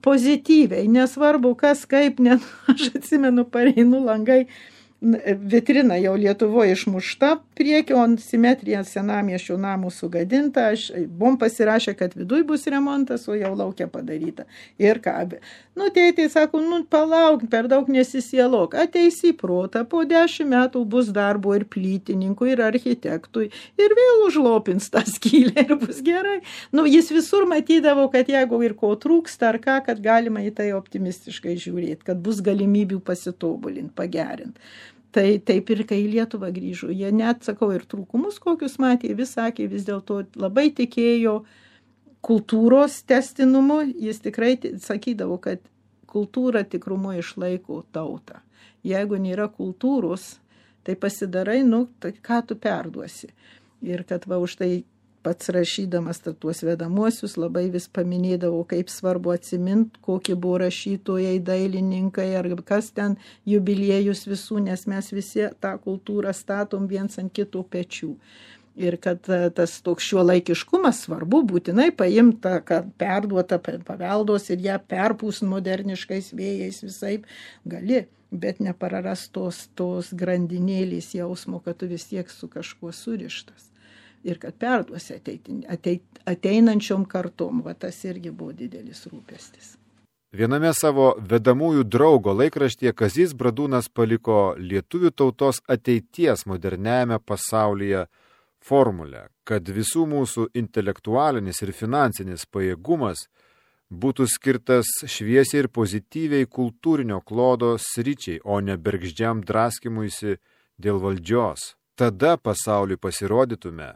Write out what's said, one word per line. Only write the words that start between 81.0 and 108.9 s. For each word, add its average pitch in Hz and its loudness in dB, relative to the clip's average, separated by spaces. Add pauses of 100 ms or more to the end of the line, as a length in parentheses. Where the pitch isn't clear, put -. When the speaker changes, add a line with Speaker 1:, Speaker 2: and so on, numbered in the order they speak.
Speaker 1:
jausmo, 180 -10
kad 170 -10
tu 185 -8
vis 175 -12
tiek 185 -10
su - -18
kažkuo 170 -16
surištas. - -12 (520)
Ir 175 -8
kad - -16
perduosi 233 -4
ateitin-, - -12
ateit-, - -6
ateinančiom 202 2
kartom, - -6
va 160 -12
tas 180 -12
irgi 180 -12
buvo 156 -16
didelis - -16
rūpestis. - -20 (600)
Speaker 2:
Viename 135 0
savo 135 4
vedamųjų 123 2
draugo 120 4
laikraštyje 131 0
Kazys 147 0
Bradūnas 123 -2
paliko 110 2
lietuvių 98 -2
tautos 135 0
ateities 123 0
moderniajame 104 -2
pasaulyje 101 -2 (560)
formulę, 87 0 (180)
kad 101 -4
visų 110 -2
mūsų 131 -2
intelektualinis 110 -2
ir 95 -8
finansinis 110 -4
pajėgumas 95 -4 (680)
būtų 127 -2
skirtas 123 0 (100)
šviesiai 131 2
ir 123 -4
pozityviai 127 -2
kultūrinio 120 -2
klodo 120 0
sričiai, 117 -6
o 101 -2
ne 98 -4
bergždžiam 98 -4